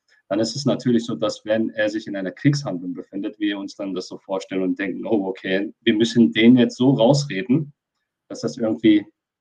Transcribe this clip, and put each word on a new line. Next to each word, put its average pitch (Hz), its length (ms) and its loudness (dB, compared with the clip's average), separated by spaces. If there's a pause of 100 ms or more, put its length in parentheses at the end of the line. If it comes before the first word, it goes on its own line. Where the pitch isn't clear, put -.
(280)
dann 104 120 0
ist 113 160 -2
es - 80 -8
natürlich 117 420 2
so, - 100 -6
dass - 280 -6
wenn 110 260 0
er 107 180 -2
sich 104 180 -6
in 101 100 -8
einer 95 140 -6
Kriegshandlung 90 640 -2
befindet, 98 460 -10
wir 101 180 -4
uns 98 160 -12
dann 98 200 -8
das 92 140 -8
so 90 100 -16
vorstellen 95 440 -6
und 92 160 -2
denken, 95 280 -6
„Oh, 98 200 0
okay, 95 460 -4 (100)
wir 113 120 2
müssen 117 380 4
den 117 240 6
jetzt 120 200 2
so 127 140 4
rausreden, 143 800 2 (560)
dass - 120 -14
das 113 160 -6
irgendwie, 107 480 2 (360)